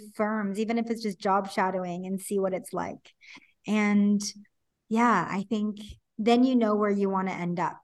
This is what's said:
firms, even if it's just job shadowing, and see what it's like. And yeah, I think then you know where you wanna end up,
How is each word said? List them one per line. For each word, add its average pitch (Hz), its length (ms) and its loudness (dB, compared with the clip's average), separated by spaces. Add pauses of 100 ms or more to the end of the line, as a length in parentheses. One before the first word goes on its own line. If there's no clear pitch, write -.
(140)
firms, 208 440 -2
even 220 200 0
if 233 120 -2
it's 226 120 -6
just 208 180 -6
job 196 300 0
shadowing, 185 560 -2
and 190 120 -4
see 202 200 -4
what 190 160 0
it's - 180 -6
like. 175 400 -8 (540)
And 208 560 2 (680)
yeah, 220 420 2
I 190 200 -4
think 214 280 -2 (380)
then 233 280 6
you 262 120 4
know 214 180 4
where 208 160 2
you 202 200 2
wanna 190 220 -2
end 175 280 -4
up, 156 240 -4